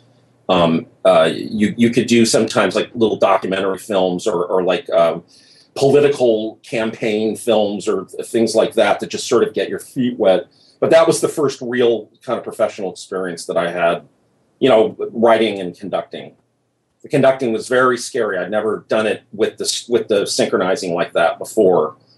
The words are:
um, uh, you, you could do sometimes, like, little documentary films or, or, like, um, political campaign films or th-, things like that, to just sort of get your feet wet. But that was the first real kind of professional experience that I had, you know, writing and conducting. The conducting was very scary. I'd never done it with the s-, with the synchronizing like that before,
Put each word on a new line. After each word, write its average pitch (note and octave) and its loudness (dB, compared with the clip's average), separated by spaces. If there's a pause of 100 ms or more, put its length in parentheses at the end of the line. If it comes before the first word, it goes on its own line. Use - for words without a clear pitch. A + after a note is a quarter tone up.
(480)
um, E2+ 0 (180)
uh, E2 4
you, G#2 -2
you A#2 4
could A#2 0
do A#2 4
sometimes, A2 0
like, - -4
little G#2+ 0
documentary F#2+ 0
films F#2 -2
or, F2 -2
or, F#2 0
like, F2+ -2
um, E2 2 (500)
political B2+ 2
campaign A2 -4
films G#2 0
or F#2+ -2
th-, - -12
things A2+ 0
like G#2 2
that, G#2 2
to G#2 -8
just - -8
sort A2+ 4
of G#2+ -2
get G2 -2
your F#2+ -8
feet B2 -4
wet. F#2+ 2 (320)
But - 0
that D#3+ 6
was D#3 0
the A#2+ 0
first C#3 -2
real A#2+ 0 (140)
kind A#2 -6
of - -12
professional G#2 -6
experience F#2 -8
that F2+ -4
I E2+ -2
had, E2+ -2 (540)
you C3+ 2
know, A2 4 (160)
writing A2+ 2
and F2+ -8
conducting. - -10 (640)
The - -20
conducting C3 0
was A2 -4
very B2+ 2
scary. G#2 -4
I'd F2+ -6
never G#2+ -2
done A2 0
it - -6
with - -2
the G2 -6
s-, - -6
with A2+ 0
the G2+ 0
synchronizing F#2 -2
like E2+ -4
that A2 0
before, F2+ 2 (220)